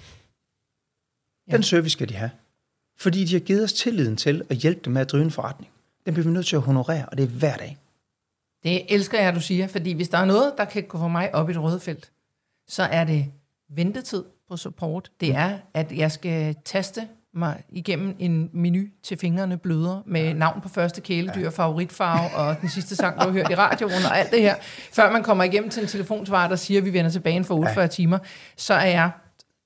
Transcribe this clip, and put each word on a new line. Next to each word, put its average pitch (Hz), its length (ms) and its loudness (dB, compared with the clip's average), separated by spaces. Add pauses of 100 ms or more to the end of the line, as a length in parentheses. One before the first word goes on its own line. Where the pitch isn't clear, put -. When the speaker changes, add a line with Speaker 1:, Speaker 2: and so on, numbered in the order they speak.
(1600)
Speaker 1:
Ja. 226 60 6
Speaker 2:
service 170 320 4
skal 113 160 -4
de 110 60 -8
have. 110 160 -4 (680)
Fordi 190 280 2
de 170 80 0
har 180 60 4
givet 190 240 2
os 208 100 -2
tilliden 147 440 0
til 147 320 0
at 135 80 -2
hjælpe 160 280 0
dem 123 80 -2
med 131 80 2
at 135 100 -4
drive 143 120 4
en 160 80 0
forretning. - 400 -8 (340)
Den 175 80 -2
bliver 165 140 0
vi 165 60 2
nødt 180 120 -2
til - 100 0
at 147 60 2
honorere, 135 440 0
og - 120 -12
det 139 60 2
er 131 40 0
hver 123 300 -2
dag. - 200 -14 (840)
Speaker 1:
Det 180 300 -2
elsker 202 280 2
jeg, 185 140 4
du 170 60 -2
siger, 185 260 0
fordi 185 240 -4
hvis 170 180 -2
der 170 80 2
er 185 80 4
noget, 233 320 4
der 208 80 0
kan 208 180 -6
gå - 140 -10
for 165 100 0
mig 170 280 0
op 160 140 2
i 180 40 -2
det 170 80 -2
røde 165 180 0
felt, - 320 -10 (560)
så - 160 -2
er 165 200 2
det 151 280 0 (380)
ventetid 196 540 -4 (260)
på 180 80 -10
support. 165 640 -8
Det 165 100 0
Speaker 2:
Mm. 131 80 2
Speaker 1:
er, 190 220 0 (140)
at 160 180 -2
jeg 160 200 0
skal 156 440 -2 (100)
taste 202 420 -6 (300)
mig 165 320 -4
igennem 190 500 -4
en 165 340 0
menu 175 300 2 (200)
til - 140 -8
fingrene 180 400 -2
bløder, 170 480 -2
med 160 160 0
Speaker 2:
Ja. 160 120 0
Speaker 1:
navn 160 280 0
på 190 80 -10
første - 320 -2
kæledyr, 185 420 -2
Speaker 2:
Ja. 160 60 -2
Speaker 1:
favoritfarve, 170 840 0
og 156 260 0
den 185 80 -2
sidste 180 260 -6
sang, 180 260 -2
du - 40 -
har 185 60 0
hørt 185 200 0
i 175 40 -2
radioen, 202 380 0 (120)
og 175 120 2
alt 185 140 0
det 233 100 4
her, 202 140 4 (380)
før 202 180 6
man 220 120 2
kommer 196 200 4
igennem 202 260 0
til 233 120 -6
en 202 60 -2
telefonsvarer, 196 600 -2
der 185 80 0
siger, 196 260 2
"Vi 185 120 0
vender 170 180 4
tilbage 170 240 0
inden 185 120 0
for 185 80 0
otteogfyrre 160 280 2
Speaker 2:
Ja. 170 40 4
Speaker 1:
timer", 170 300 2 (400)
så - 160 0
er 175 140 4
jeg 170 240 4 (540)